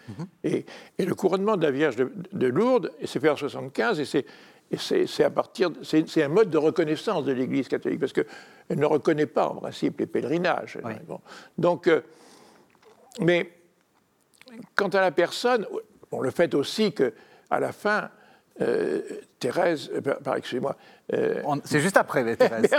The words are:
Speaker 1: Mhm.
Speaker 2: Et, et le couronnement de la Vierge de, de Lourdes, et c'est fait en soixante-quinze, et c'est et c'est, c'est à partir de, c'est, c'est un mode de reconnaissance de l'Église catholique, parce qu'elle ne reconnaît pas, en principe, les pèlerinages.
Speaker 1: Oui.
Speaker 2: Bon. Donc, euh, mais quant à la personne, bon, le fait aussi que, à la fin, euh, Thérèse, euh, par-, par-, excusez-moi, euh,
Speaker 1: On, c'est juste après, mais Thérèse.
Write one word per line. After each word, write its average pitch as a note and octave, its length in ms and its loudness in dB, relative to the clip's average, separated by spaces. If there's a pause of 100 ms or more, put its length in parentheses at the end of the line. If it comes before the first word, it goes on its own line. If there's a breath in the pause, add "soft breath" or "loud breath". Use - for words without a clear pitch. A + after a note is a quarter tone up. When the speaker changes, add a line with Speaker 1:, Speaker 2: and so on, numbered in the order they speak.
Speaker 1:
Mhm. A#2 180 -10 (180)
Speaker 2:
Et, D3+ 220 -2 (320 loud breath)
et F#3 80 0
le F#3 80 0
couronnement G3 420 2
de D#3+ 60 0
la D3+ 80 4
Vierge C3+ 260 0
de, B2 160 0 (200)
de - 160 0
Lourdes, G#3 520 2
et B2 60 -8
c'est - 140 -4
fait D3+ 100 4
en C3+ 60 0
soixante-quinze, C#3+ 640 -4
et C#3 40 0
c'est C3 220 0 (440 soft breath)
et - 60 -2
c'est, - 300 0
c'est - 180 0
à C#3+ 60 4
partir D#3+ 400 -2
de, - 120 -14
c'est, D#3 260 2
c'est D#3+ 140 2
un C#3+ 60 2
mode F#3+ 220 4
de D#3 80 2
reconnaissance D#3 640 0
de C#3 80 0
l'Église C3 360 -2
catholique, - 320 -2
parce - 120 -2
qu'elle - 140 0 (440 loud breath)
ne D3+ 140 0
reconnaît D3+ 420 2
pas, D3+ 220 0
en C#3 60 -4
principe, - 440 -6
les G#2+ 80 0
pèlerinages. C3+ 800 -2
Speaker 1:
Oui. A2+ 80 -8 (140)
Speaker 2:
Bon. - 140 -10 (360 loud breath)
Donc, F3 300 2
euh, D#3+ 160 6 (1160 soft breath)
mais F3 300 2 (1200)
quant G3+ 140 0
à F#3+ 120 2
la F#3 100 2
personne, G#3+ 560 0 (440)
bon, A#2+ 100 -6
le B2+ 100 0
fait E3 240 0
aussi E3 380 0
que, B2 220 0 (360 soft breath)
à C3+ 100 0
la C3 120 -2
fin, G#3 380 -2 (500 soft breath)
euh, - 400 0 (380)
Thérèse, D3+ 560 0
euh, C#3+ 80 -4
par-, C3+ 160 -2
par-, C#3 180 -4
excusez-moi, C3 400 -4 (380 soft breath)
euh, - 300 0
Speaker 1:
On, D3 200 -2
c'est D3+ 160 0
juste F#3+ 160 2
après, D#3 280 2
mais A2+ 120 0
Thérèse. - 320 4 (100)